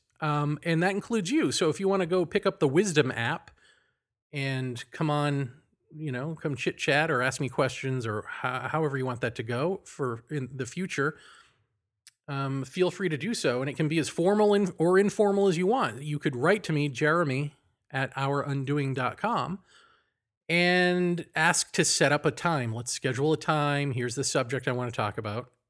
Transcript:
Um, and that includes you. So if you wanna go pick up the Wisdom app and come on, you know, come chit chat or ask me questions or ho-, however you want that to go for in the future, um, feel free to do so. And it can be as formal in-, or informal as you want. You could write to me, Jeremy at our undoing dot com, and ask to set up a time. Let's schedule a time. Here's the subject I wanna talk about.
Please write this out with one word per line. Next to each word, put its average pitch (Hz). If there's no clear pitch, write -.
Um, 147
and 165
that 190
includes 202
you. 269
So 170
if 147
you 196
wanna 190
go 180
pick -
up 190
the 156
Wisdom 147
app 120
and 131
come 160
on, 147
you 151
know, 139
come 147
chit -
chat 151
or 127
ask 131
me 143
questions 131
or 107
ho-, 127
however 151
you 127
want 123
that 120
to 120
go 127
for 120
in 139
the 131
future, 156
um, 135
feel 180
free 190
to 156
do 175
so. 127
And 135
it 123
can 156
be 156
as 147
formal 208
in-, 202
or 180
informal 196
as 175
you 180
want. 156
You 147
could 143
write 165
to 165
me, 147
Jeremy 147
at 135
our 139
undoing 139
dot 127
com, 190
and 180
ask 160
to 175
set -
up 147
a 156
time. 131
Let's 117
schedule 135
a 151
time. 143
Here's 120
the 139
subject 127
I 131
wanna 123
talk 104
about. 110